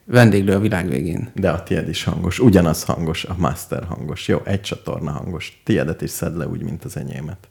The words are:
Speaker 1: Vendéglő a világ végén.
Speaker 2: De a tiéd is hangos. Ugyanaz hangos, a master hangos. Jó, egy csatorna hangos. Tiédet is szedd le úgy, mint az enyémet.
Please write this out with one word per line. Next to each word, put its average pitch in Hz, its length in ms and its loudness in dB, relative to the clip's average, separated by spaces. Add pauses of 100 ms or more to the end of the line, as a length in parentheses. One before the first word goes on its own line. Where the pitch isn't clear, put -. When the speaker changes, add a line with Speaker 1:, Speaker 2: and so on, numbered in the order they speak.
Speaker 1:
Vendéglő 101 500 6
a 98 40 4
világ 92 300 0
végén. 82 460 -2
Speaker 2:
De 95 160 2
a 85 120 -2
tiéd 80 260 -2
is - 160 -4
hangos. 87 340 -2
Ugyanaz 90 460 6
hangos, - 400 -2
a 90 140 -6
master - 460 -4
hangos. - 440 -8
Jó, 95 160 2
egy 98 160 -2
csatorna - 500 -6
hangos. 85 540 -8
Tiédet 78 380 0
is 78 80 -6
szedd 82 260 -4
le 78 100 -4
úgy, 82 160 -6
mint - 220 -8
az - 120 -12
enyémet. 73 540 -10